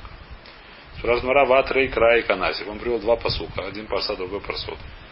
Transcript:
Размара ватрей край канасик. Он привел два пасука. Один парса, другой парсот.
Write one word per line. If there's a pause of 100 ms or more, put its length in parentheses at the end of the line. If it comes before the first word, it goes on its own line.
(1040)
Размара
ватрей
край
канасик.
Он
привел
два
пасука.
Один
парса,
другой
парсот. (340)